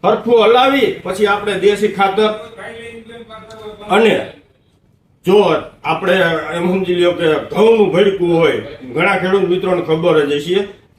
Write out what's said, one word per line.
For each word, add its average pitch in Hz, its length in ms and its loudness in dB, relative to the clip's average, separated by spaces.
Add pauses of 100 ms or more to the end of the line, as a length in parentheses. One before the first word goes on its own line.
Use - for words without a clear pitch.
સરખું 220 420 2
હલાવી 247 600 2
પછી 190 220 -2
આપણે 208 280 -2
દેશી 202 340 2
ખાતર, 196 400 0 (1600)
અને 208 420 0 (920)
જો 185 300 4 (280)
આપણે 160 300 -2 (400)
એમ 180 180 -2
સમજી 180 240 -2
લ્યો 175 160 2
કે 170 220 0
ઘઉંનું 208 580 2
ભડકું 175 460 2
હોય, 135 240 2 (320)
ઘણા 190 240 0
ખેડૂત 185 320 0
મિત્રોને 180 320 0
ખબર 160 440 2
જ 143 80 -2
હશે 180 480 -4 (180)